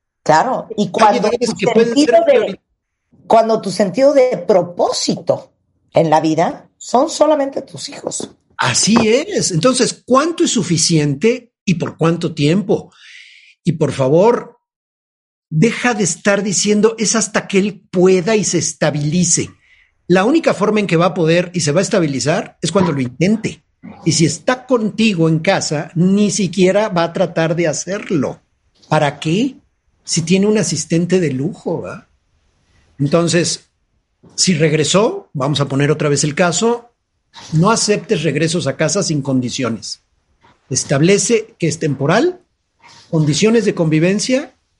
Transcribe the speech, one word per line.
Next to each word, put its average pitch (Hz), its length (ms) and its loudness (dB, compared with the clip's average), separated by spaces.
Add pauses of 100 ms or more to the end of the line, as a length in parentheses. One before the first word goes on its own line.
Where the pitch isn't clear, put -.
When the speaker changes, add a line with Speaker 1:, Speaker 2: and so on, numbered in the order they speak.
(240)
Speaker 1:
Claro, 175 520 0
y 208 100 0
Speaker 2:
Hay - 40 -4
Speaker 1:
cuando 220 300 2 (100)
Speaker 2:
edades 233 220 -2
Speaker 1:
tu 175 40 -8
Speaker 2:
que - 120 -6
pueden 233 280 2
Speaker 1:
sentido 302 200 4
Speaker 2:
ser 339 100 4
Speaker 1:
de, - 60 4 (160)
Speaker 2:
priori- 190 120 -10 (680)
Speaker 1:
cuando 220 340 2
tu 196 100 -6
sentido 247 420 2
de 254 240 2 (100)
propósito - 1080 -2 (400)
en 160 160 2
la 156 100 4
vida 160 580 -2
son 277 320 0
solamente 294 520 0
tus - 280 -14
hijos. - 400 -12 (280)
Speaker 2:
Así 127 380 0 (120)
es. 269 440 0
Entonces, 247 540 0
¿cuánto 330 380 0
es 254 80 0
suficiente 165 1040 0 (100)
y 175 120 0
por 143 220 -8
cuánto 170 360 -2
tiempo? 180 580 0 (720)
Y 156 100 0
por 139 180 -2
favor, 165 680 2 (920)
deja 226 440 0
de 214 100 -2
estar 202 400 0
diciendo, 208 540 2
"Es 214 180 0
hasta 214 320 -2
que 196 120 -2
él 196 320 -2
pueda 185 440 2
y 208 80 0
se - 160 -2
estabilice". 151 920 -2 (580)
La 185 160 2
única 277 300 2
forma 208 260 0
en 202 80 -2
que 165 100 0
va 175 100 4
a 185 60 -2
poder 175 400 0
y 175 80 -2
se 147 100 0
va 160 100 2
a - 20 0
estabilizar 156 800 -2
es 165 100 -4
cuando 185 200 2
lo 139 100 -2
intente. 185 640 -2 (420)
Y 160 80 2
si 165 120 2
está - 400 -2
contigo 214 640 0
en 160 100 2
casa, 160 560 -2
ni 196 360 2
siquiera 196 580 0
va 170 160 0
a 165 80 -6
tratar 170 420 -2
de 170 120 0
hacerlo. 139 760 -4 (460)
¿Para 151 320 0
qué? 208 360 -2 (480)
Si - 180 -4
tiene 190 240 2
un 214 140 2
asistente 175 600 -2
de 156 140 -2
lujo, 147 480 -6
¿va? 110 260 -14 (920)
Entonces, 165 640 0 (680)
si - 220 0
regresó, 160 760 0
vamos 143 260 -2
a 143 60 0
poner 139 260 0
otra 151 180 -2
vez 143 140 0
el 151 100 -2
caso, 214 580 -2 (600)
no 170 160 4
aceptes 208 540 0
regresos 160 420 -2
a 135 100 -4
casa 160 280 -2
sin 147 180 -2
condiciones. 123 800 -4 (680)
Establece 185 880 0
que 170 80 -2
es - 100 -4
temporal, 165 600 0 (720)
condiciones 185 540 2
de 208 100 0
convivencia 190 800 0 (260)